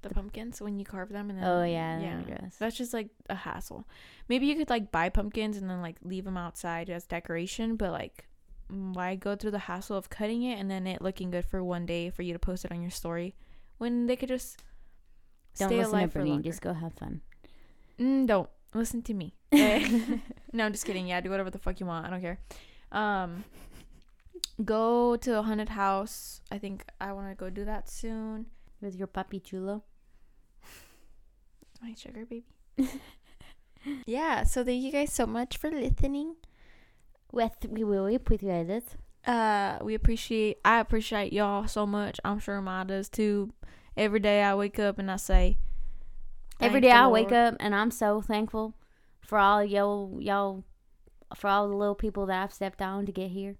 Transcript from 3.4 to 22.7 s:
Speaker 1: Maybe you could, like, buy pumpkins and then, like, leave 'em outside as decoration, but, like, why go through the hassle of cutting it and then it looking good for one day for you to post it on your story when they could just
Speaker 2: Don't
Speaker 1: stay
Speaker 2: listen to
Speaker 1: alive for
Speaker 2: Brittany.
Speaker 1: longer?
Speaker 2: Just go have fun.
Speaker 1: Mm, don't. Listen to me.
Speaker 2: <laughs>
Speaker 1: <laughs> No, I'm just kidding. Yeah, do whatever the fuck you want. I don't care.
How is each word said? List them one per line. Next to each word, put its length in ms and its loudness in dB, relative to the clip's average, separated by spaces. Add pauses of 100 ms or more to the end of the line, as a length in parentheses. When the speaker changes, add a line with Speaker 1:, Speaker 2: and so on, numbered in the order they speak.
Speaker 1:
Maybe 180 2
you 100 2
could, 140 -2
like, 200 0
buy 200 0
pumpkins 480 0
and 100 -6
then, 140 -6
like, 200 -8
leave 240 -8
'em 120 -6
outside 500 -6
as 180 -10
decoration, 720 -4
but, 160 0
like, 340 -10 (420)
why 460 -6
go 220 -4
through 140 -4
the 80 -4
hassle 400 -6
of 100 -8
cutting 340 -2
it 160 -4
and 120 -4
then 160 -4
it 160 -6
looking 280 -4
good 140 -4
for 180 -2
one 220 -4
day 240 -4
for 140 -8
you 100 -4
to 60 -6
post 260 -2
it 80 -8
on 80 -8
your 100 -6
story 440 -6 (420)
when 300 0
they 100 2
could 140 -6
just 320 -6 (960)
Speaker 2:
Don't 100 0
Speaker 1:
stay 100 2
Speaker 2:
listen 140 2
to 60 4
Speaker 1:
alive 140 2
for 80 -2
Speaker 2:
Brittany. 100 0
Speaker 1:
longer? 180 -2
Speaker 2:
Just 140 -8
go 100 -4
have 220 -6
fun. 260 -10 (800)
Speaker 1:
Mm, 280 2
don't. 220 4 (240)
Listen 300 -2
to 100 -6
me. 220 -6 (180)
Speaker 2:
<laughs> 0 -
Speaker 1:
<laughs> 680 6 (300)
No, 140 0
I'm 60 0
just 140 -6
kidding. 220 -4
Yeah, 120 0
do 100 -6
whatever 200 -2
the 80 -10
fuck 200 -2
you 80 -4
want. 200 -4
I 40 -6
don't 120 -6
care. 160 -6 (520)